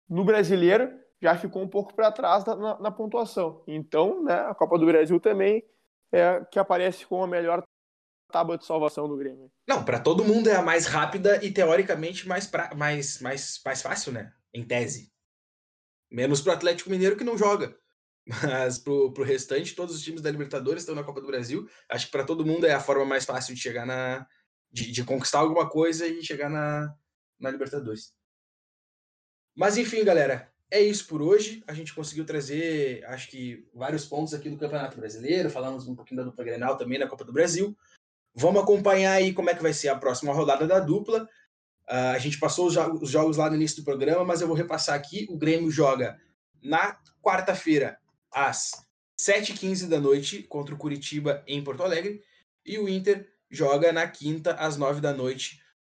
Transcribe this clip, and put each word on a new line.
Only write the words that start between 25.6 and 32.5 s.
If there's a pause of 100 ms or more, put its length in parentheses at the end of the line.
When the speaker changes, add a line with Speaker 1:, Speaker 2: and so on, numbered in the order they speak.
Speaker 2:
coisa
e
chegar
na, (460)
na
Libertadores. (1400)
Mas
enfim,
galera, (180)
é
isso
por
hoje.
A
gente
conseguiu
trazer,